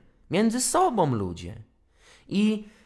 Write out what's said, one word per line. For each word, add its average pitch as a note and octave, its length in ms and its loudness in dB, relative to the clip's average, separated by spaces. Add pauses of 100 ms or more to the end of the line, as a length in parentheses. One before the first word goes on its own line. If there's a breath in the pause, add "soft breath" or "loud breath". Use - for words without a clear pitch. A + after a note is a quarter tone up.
(320)
między A3 300 2
sobą, A#3 540 2
ludzie. F2 400 -6 (720 soft breath)
I G#3 380 0 (180 loud breath)